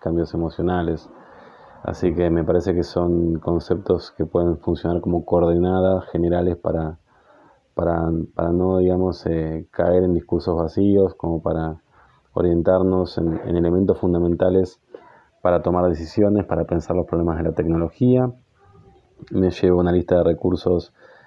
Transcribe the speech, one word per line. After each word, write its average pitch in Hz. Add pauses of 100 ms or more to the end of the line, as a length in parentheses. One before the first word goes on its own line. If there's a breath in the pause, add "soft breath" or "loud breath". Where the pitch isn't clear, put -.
cambios 85
emocionales. 85 (760 loud breath)
Así 87
que 85
me 82
parece 90
que 87
son 85
conceptos 85
que -
pueden 87
funcionar 87
como 87
coordenadas 90
generales 87
para, 82 (800 soft breath)
para, 82 (220)
para 85
no, 92
digamos, 92
eh, 80
caer 87
en 90
discursos 85
vacíos, 98
como 82
para 80 (500 soft breath)
orientarnos 90
en, 82
en 87
elementos 90
fundamentales 90 (600 loud breath)
para 87
tomar 90
decisiones, 98
para 82
pensar 85
los 90
problemas 85
de 80
la 80
tecnología. 87 (1000 soft breath)
Me 92
llevo 90
una 90
lista 90
de 87
recursos 87 (360 soft breath)